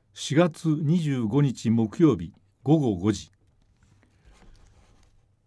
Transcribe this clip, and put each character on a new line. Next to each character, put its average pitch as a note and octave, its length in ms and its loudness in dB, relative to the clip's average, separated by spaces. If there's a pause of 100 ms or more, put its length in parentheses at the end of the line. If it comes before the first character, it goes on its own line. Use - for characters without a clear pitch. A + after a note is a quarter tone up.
(140)
四 - 220 -8
月 E3 320 0
二 D#3 320 0
十 C#3 240 -2
五 A#2 180 0
日 B2 280 0
木 A2+ 340 0
曜 B2+ 140 4
日 E2 160 -10 (300)
午 D3+ 160 2
後 A#2 160 -2
五 F#2+ 160 0
時。 - 200 -6 (2250)